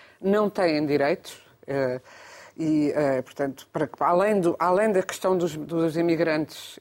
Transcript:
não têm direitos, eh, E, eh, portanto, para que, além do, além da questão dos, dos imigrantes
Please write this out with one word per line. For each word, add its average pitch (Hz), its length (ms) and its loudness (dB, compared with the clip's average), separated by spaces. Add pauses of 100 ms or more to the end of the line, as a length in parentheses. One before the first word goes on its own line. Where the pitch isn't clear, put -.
(200)
não 202 280 2
têm 160 380 0
direitos, 143 580 -2 (220)
eh, 131 340 -2 (640)
E, 151 320 2
eh, 135 280 0
portanto, 139 500 -8
para 156 140 -2
que, - 140 -12
além 185 380 2
do, 175 200 2
além 185 340 2
da 185 100 2
questão 190 340 -2
dos, 170 200 -2
dos 160 400 -2
imigrantes 165 840 -2